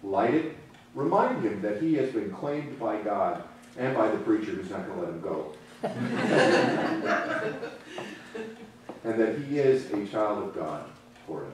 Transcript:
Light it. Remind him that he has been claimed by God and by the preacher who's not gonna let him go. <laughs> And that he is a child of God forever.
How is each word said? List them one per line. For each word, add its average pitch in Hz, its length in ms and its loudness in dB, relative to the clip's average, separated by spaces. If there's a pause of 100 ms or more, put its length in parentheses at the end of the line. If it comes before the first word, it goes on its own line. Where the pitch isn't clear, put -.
Light 107 320 2
it. 160 200 0 (380)
Remind 190 500 2
him 104 200 0
that 170 180 0
he 160 140 4
has 131 160 2
been 101 200 -2
claimed 143 480 -4
by - 220 -2
God 98 420 0 (320)
and 131 200 -2
by 110 120 4
the 101 120 2
preacher 104 320 2
who's 92 180 -6
not 98 180 -6
gonna 87 140 -6
let 85 80 -4
him 82 120 -8
go. - 340 -6 (260)
<laughs> - 1900 2 (1300)
And 113 160 -2
that 147 200 2
he 139 200 -2
is 131 320 4
a 101 160 -2
child 104 360 0
of 98 120 -6
God - 300 -6 (420)
forever. 76 260 -8